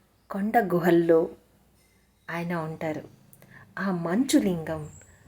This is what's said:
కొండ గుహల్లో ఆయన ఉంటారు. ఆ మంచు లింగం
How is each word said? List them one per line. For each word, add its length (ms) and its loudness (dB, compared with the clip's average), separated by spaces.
కొండ 260 -2
గుహల్లో 720 4
ఆయన 240 -6
ఉంటారు. 480 -6
ఆ 120 -2
మంచు 480 0
లింగం 500 -4